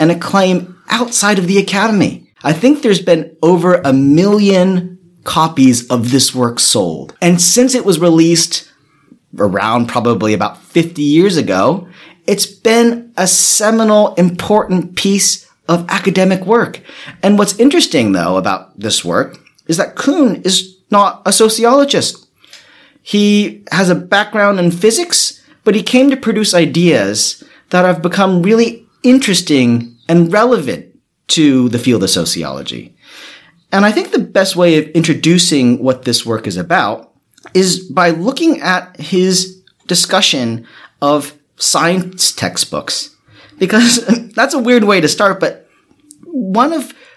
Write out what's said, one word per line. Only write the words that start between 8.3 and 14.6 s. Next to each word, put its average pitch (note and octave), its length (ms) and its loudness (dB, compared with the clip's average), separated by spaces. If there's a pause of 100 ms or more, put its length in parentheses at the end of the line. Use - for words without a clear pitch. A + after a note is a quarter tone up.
around G#2+ 500 0
probably A2 460 -2
about G#2 300 -4
fifty E3 400 -2
years E3 340 2
ago, G#2+ 500 0 (380)
it's G#3+ 220 -2
been A#3 680 0
a F3+ 120 -2
seminal, G#3+ 880 0
important F#3 800 -2